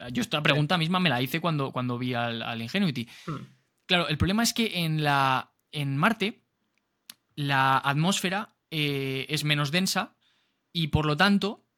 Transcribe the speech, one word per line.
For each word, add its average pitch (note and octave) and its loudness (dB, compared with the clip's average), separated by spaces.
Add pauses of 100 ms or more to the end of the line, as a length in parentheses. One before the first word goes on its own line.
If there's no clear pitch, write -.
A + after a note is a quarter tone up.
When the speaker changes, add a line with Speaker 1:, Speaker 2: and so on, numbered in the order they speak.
(100)
Speaker 1:
yo B2 -4
esta - -2
Speaker 2:
Sí. D3 -4
Speaker 1:
pregunta D3+ 2
misma E3+ 0
me F3+ 2
la B2 2
hice C3+ -2
cuando, D3+ -2
cuando B2 -4
vi B2 -4
al, A#2 -4
al A2+ -8
Ingenuity. B2+ -2 (200)
Speaker 2:
Hmm. D3+ -8 (500)
Speaker 1:
Claro, F3 2
el D3+ -2
problema F#3+ 2
es A3+ 0
que F3+ -2
en D#3 0
la, C3+ 2 (220)
en C#3 -4
Marte G3 0 (880)
la C3+ 2
atmósfera, F3 -2 (160)
eh, C#3 -2
es D3 -2
menos D3 0
densa F#3 -2 (560)
y D#3+ -2
por D3+ 2
lo D3+ 2
tanto, G3 2 (120)